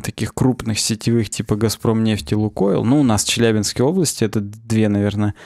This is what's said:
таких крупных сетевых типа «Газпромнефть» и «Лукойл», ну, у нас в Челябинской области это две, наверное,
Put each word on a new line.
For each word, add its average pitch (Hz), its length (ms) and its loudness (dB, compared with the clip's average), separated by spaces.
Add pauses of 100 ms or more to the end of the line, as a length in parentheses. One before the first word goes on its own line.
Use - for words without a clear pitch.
таких - 300 -6
крупных 120 460 0
сетевых 113 500 0
типа - 280 -4
«Газпромнефть» 110 760 0
и - 20 2
«Лукойл», 107 500 0
ну, 180 160 4
у - 20 4
нас 220 220 2
в - 40 -2
Челябинской 113 560 0
области 165 400 0
это 107 160 -2
две, 110 480 -2
наверное, 101 460 0 (100)